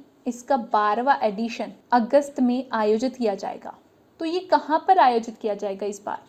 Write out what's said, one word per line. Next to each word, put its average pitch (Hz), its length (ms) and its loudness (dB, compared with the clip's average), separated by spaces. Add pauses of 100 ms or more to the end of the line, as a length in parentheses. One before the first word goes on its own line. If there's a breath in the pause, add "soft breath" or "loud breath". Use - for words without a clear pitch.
(260)
इसका 247 300 -4
बारहवाँ 220 680 0
edition 220 500 -4 (200)
अगस्त 277 480 2
में 247 320 0
आयोजित 220 440 0
किया 214 180 -2
जाएगा, - 400 -12 (460)
तो 330 40 -8
ये 339 180 -2
कहाँ 294 460 2
पर 381 100 6
आयोजित 240 400 2
किया 208 160 -4
जाएगा 202 320 -6
इस 202 180 -8
बार? - 240 -8